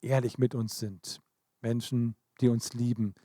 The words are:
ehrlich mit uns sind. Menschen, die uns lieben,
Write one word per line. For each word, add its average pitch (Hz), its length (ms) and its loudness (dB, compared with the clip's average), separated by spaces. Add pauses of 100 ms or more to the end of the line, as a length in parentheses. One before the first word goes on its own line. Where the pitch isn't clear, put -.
ehrlich 123 380 0
mit 127 160 2
uns 113 240 -4
sind. 98 420 -10 (400)
Menschen, 117 540 0 (260)
die 123 80 6
uns 117 240 0
lieben, 120 400 0 (120)